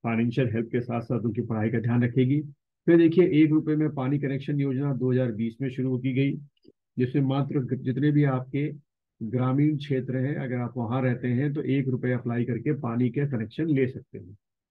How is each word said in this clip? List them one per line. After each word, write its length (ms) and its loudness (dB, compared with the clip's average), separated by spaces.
financial 500 0
help 180 -2
के 100 0
साथ 200 -4
साथ 180 -4
उनकी 220 -2
पढ़ाई 280 -2
का 100 0
ध्यान 240 2
रखेगी। 380 2
फिर 120 8
देखिए 300 6
एक 240 6
रुपए 240 2
में 140 2
पानी 300 -2
connection 400 -2
योजना 340 0
दो 180 0
हज़ार 200 2
बीस 300 -4
में 80 -2
शुरू 280 -2
की 160 -2
गई, 200 2
जिसमें 240 0
मात्र 380 0
ग-, 220 -4
जितने 300 0
भी 120 4
आपके 500 -2
ग्रामीण 540 2
क्षेत्र 400 -4
हैं, 180 -2
अगर 200 -4
आप 220 -4
वहाँ 240 -2
रहते 260 0
हैं 260 0
तो 80 -4
एक 260 0
रुपए 240 -2
apply 340 -2
करके 280 -2
पानी 360 -2
के 180 -2
connection 400 -4
ले 200 2
सकते 300 -12
हैं। 200 -18